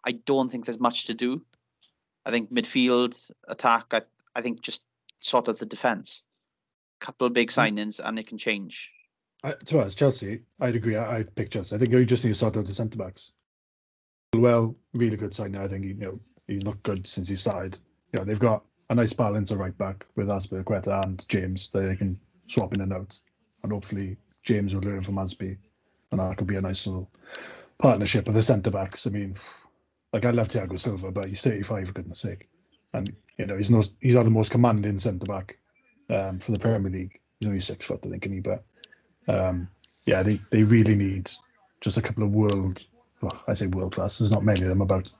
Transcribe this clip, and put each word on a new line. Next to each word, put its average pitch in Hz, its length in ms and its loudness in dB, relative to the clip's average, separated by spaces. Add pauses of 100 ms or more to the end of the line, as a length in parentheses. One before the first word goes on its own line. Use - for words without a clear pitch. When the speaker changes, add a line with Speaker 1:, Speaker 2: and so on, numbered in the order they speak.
Speaker 1:
I 123 80 -2
don't 127 380 0
think 120 140 -8
there's 117 160 -6
much 120 260 0
to 117 80 -4
do. 123 280 -2 (840)
I 110 60 -4
think 117 220 -2
midfield, 123 760 2 (180)
attack, 117 440 2
I 113 80 2
th-, - 100 -20 (240)
I 123 60 -4
think 117 220 -4
just - 220 -6 (360)
sort - 280 2
of 110 100 -2
the 113 80 -8
defence. - 560 -4 (760)
Couple - 260 -4
of 120 80 0
big 117 160 4
Speaker 2:
Mm. 110 260 2
Speaker 1:
signings 104 260 -6
and 110 160 -6
it 110 80 -10
can 110 120 -12
change. 101 540 -6 (500)
Speaker 2:
I, 147 100 -6 (140)
to 156 140 4
us, 98 140 -2
Chelsea, 117 480 0 (180)
I'd 123 160 0
agree. 110 200 0
I, 113 220 -4
I'd 104 160 -6
pick - 160 -6
Chelsea. 101 240 -6
I 104 40 -4
think 120 140 4
you 127 120 8
just 117 220 2
need 110 60 4
to 98 60 0
sort 110 200 0
out 101 80 -2
the 92 80 0
centre 110 240 -4
backs. 95 340 -10 (1000)
Well, 117 420 6 (180)
really 117 220 2
good 104 180 -6
signing. 98 260 -6
I 98 60 -6
think 98 180 -6
he, 95 60 -6
you 98 60 -8
know, 98 220 -10 (280)
he's 98 180 -4
looked 101 180 -6
good 95 240 -4
since 92 200 -8
he 95 100 -4
started. 92 420 -4 (340)
You 110 60 -2
know, 95 60 -4
they've 104 140 -2
got 110 260 2 (260)
a 120 40 2
nice 117 200 4
balance 104 360 0
of 101 80 -2
right 92 180 -6
back 95 380 -6
with 101 140 -2
Azpilicueta 98 760 -2
and 95 240 -8
James 95 420 -2
that 98 100 0
they 95 160 0
can 95 240 -2 (280)
swap - 260 2
in 98 80 0
and 95 100 -4
out. 95 240 -8 (460)
And 101 100 -4
hopefully 98 440 -6 (260)
James 101 320 2
will 95 80 -2
learn 98 200 -4
from 98 140 -6
Azpi, 95 400 -6 (560)
and 98 80 0
that 92 160 -2
could 95 100 -2
be 98 100 -2
a 95 40 -2
nice 95 260 -4
little 92 240 -6 (680)
partnership 104 500 4
of 104 60 0
the 110 80 6
centre 107 280 4
backs. 95 360 -4
I 107 40 -2
mean, 98 260 -6 (760)
like, 110 140 0
I 120 60 6
love 117 160 2
Thiago 95 300 -4
Silva, 95 320 -4
but 98 160 -6
he's 95 140 -8
thirty-five, 101 480 -2
for 98 60 -10
goodness - 260 -12
sake. 95 280 -10 (440)
And, 98 220 -6 (240)
you - 80 -4
know, 101 100 -4
he's 101 140 0
no, 113 120 8 (180)
he's 123 140 6
not 120 100 8
the 113 60 6
most 110 200 4
commanding 107 480 4
centre 95 280 -2
back, 98 320 -8 (520)
um, 95 300 -2
for - 120 -4
the 101 60 0
Premier 104 320 2
League. 92 300 -8 (180)
He's 107 100 -4
only 98 120 0
six - 260 -6
foot, 113 200 -6
I 95 40 -6
think, 90 160 -8
isn't 98 80 -4
he? 92 60 -4
But, 98 240 -4 (640)
um, 92 400 0 (380)
yeah, 95 160 2
they, 104 140 2 (140)
they 110 140 6
really 107 320 6
need 95 340 -2 (500)
just - 180 -2
a 107 40 0
couple 107 220 -2
of 101 80 2
world, 98 520 2 (360)
well, - 260 -6
I 113 60 -2
say 101 160 -2
world 92 260 -2
class, 95 240 -4
there's 104 140 4
not 104 100 2
many 98 200 4
of 92 60 2
them 95 120 2
about. 95 400 0